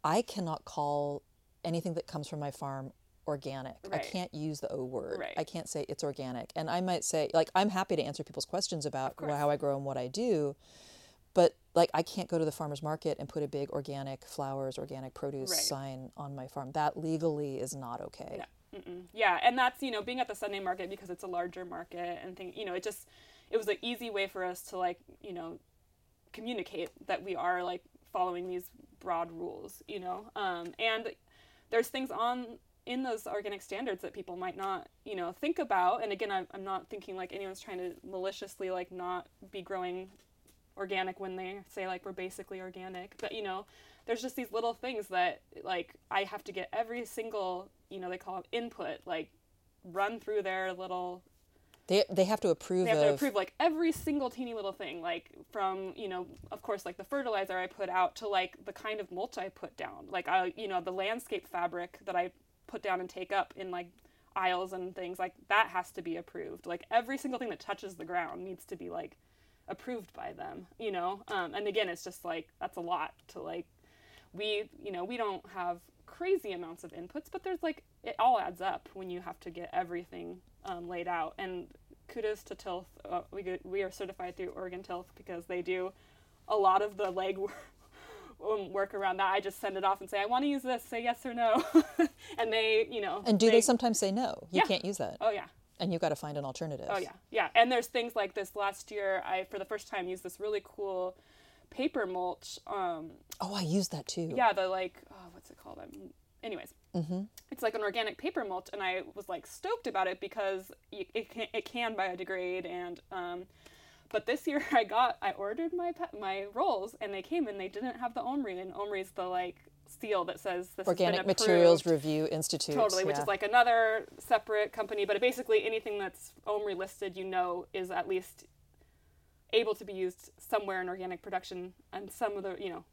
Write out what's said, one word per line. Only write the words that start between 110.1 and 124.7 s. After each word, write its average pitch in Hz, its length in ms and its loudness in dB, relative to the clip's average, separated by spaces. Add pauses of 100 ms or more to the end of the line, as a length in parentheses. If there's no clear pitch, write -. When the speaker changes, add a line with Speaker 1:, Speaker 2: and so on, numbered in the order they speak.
Speaker 2:
because 196 500 -2 (220)
y-, 202 220 -8
it 226 160 -4
can, 226 240 -4
it 226 100 -2
can 233 300 -2
biodegrade, 185 720 -2
and, 175 340 -6 (120)
um, 359 320 -6 (640)
but - 160 0
this 254 200 0
year 294 220 2
<laughs> - 40 0
I 339 120 8
got, 220 380 4
I 202 100 2
ordered 254 400 -2
my 349 200 -2
pa-, 339 260 -6
my 196 340 -2
rolls, 226 480 2
and 202 140 -4
they 190 80 -4
came, 320 260 0
and 202 100 -6
they 190 100 -4
didn't 226 320 -4
have 240 140 -2
the 240 60 -2
omri, 240 380 -2
and 190 160 -8
omri 202 260 -2
is 190 120 -6
the, 185 140 -4
like, 180 300 0 (440)
seal 202 260 4
that - 140 -4
says 180 360 -2
this 185 120 -2
Speaker 1:
Organic 175 260 6
Speaker 2:
has 180 80 4
been - 60 0
Speaker 1:
Materials 175 540 10
Speaker 2:
approved. 156 220 6
Speaker 1:
Review 156 260 2
Institute, 156 460 0
Speaker 2:
Totally, 185 280 6
which 143 120 2
Speaker 1:
yeah. 143 60 0
Speaker 2:
is, 143 60 2
like, 196 160 2
another 226 640 6 (120)
separate 214 540 2